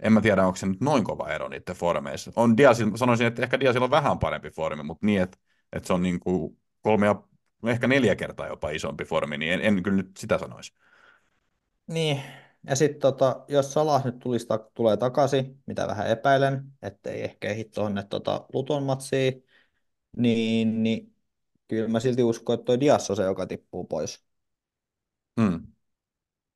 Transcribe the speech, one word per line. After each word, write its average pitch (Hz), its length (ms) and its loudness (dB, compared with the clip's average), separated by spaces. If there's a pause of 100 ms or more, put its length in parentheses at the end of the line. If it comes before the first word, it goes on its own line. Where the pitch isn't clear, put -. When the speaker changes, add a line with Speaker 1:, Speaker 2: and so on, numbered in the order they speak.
Speaker 1:
En 107 120 2
mä 110 80 6
tiedä, 98 260 4
onko 92 100 0
se 101 100 -6
nyt 95 140 -4
noin 131 240 2
kova 76 240 -6
ero 71 200 -6
niitten 69 280 -12
formeissa. 76 600 -4
On 117 200 6
Diazin, 117 420 6
sanoisin, 120 280 2
että 120 160 -4
ehkä 131 180 0
Diazilla 123 240 2
on 123 60 0
vähän 135 280 2
parempi 76 320 -4
formi, 78 320 -6
mut 78 200 -10
niin, 101 200 2
et, - 180 -6 (320)
et 87 120 -8
se - 80 -2
on 90 100 2
niinku 90 560 -2 (240)
kolme 107 240 4
ja 101 160 2 (440)
ehkä 123 220 0
neljä 123 280 4
kertaa 80 300 -8
jopa 76 240 -6
isompi 78 340 -6
formi, 76 340 -4
niin 80 140 -4
en, 95 80 -2
en 101 220 2
kyllä 98 140 0
nyt 95 200 -4
sitä 95 220 -2
sanoisi. - 340 -14 (1120)
Speaker 2:
Niin, 156 360 -2 (440)
ja 135 100 -2
sit 147 220 2
tota, 135 500 0
jos 139 240 0
Salah 151 320 2
nyt 123 140 -4
tulisi 120 280 -4
ta-, 113 120 0 (160)
tulee 110 220 4
takaisin, 131 680 0
mitä - 220 -6
vähän 101 200 -4
epäilen, 139 640 0 (100)
ettei 110 420 -10
ehkä 104 240 -10
ehdi 107 160 -6
tonne 101 400 -4
tota 101 480 -4
Luton 139 300 -4
matsiin, 135 640 -2 (720)
niin, 113 640 2
niin 110 320 -2 (540)
kyllä 110 200 -2
mä 113 120 0
silti 127 220 2
uskon, 117 320 0
että 117 100 -4
toi 123 160 2
Diaz 135 300 4
on 101 60 -2
se, 104 80 0
joka 92 220 -2
tippuu 87 380 -12
pois. - 400 -8 (1120)
Speaker 1:
Hmm. 104 300 0 (880)